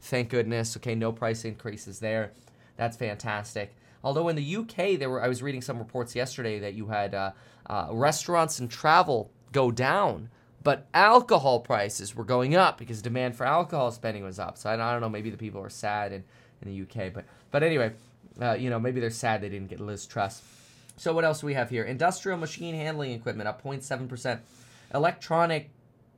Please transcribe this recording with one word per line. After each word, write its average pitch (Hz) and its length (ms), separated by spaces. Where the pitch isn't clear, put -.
Thank 123 280
goodness. 117 480
Okay, 117 160
no 113 180
price 113 340
increases 104 540
there. 110 340
That's 117 220
fantastic. 107 800
Although 143 240
in 165 80
the 147 80
U 190 220
K, 196 320
there 135 120
were, 127 140
I 123 60
was 123 120
reading 131 200
some 120 180
reports 117 360
yesterday 120 440
that 101 140
you 104 140
had, 101 280
uh, 98 160
uh, 90 240
restaurants 151 680
and 120 100
travel 156 600
go 131 200
down, 127 580
but 139 300
alcohol 185 680
prices 104 540
were 113 80
going 127 320
up 180 220
because 113 240
demand 120 340
for 123 100
alcohol 143 460
spending 110 320
was 95 140
up. 90 200
So - 120
I, 110 40
I 113 180
don't 120 100
know, 113 80
maybe 107 200
the 104 80
people 101 240
are 98 80
sad 104 420
in, 95 120
in - 60
the 98 80
U 95 100
K, 95 240
but, 95 160
but 147 120
anyway, 135 300
uh, 120 120
you 120 160
know, 117 100
maybe 127 200
they're 117 100
sad 113 320
they 101 80
didn't 95 200
get - 100
Liz 104 260
Truss. - 360
So 165 160
what 165 120
else 156 140
do 147 80
we 143 60
have 123 160
here? 117 140
Industrial 170 540
machine 165 380
handling 151 360
equipment 113 360
up 107 140
point 135 220
seven 131 240
percent. 123 340
Electronic 165 760